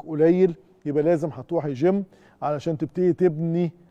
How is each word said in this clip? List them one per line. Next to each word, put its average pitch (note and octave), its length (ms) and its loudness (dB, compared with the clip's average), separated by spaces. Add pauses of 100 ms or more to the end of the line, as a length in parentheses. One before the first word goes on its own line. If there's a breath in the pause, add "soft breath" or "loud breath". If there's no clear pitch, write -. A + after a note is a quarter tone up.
قليل، E3 460 4 (320)
يبقى D3 160 0
لازم E3 300 0
هتروحي D3 400 -6
جيم F#3 320 0 (380 soft breath)
علشان D3 360 -4
تبتدي F3+ 340 0
تبني E3 600 0 (180)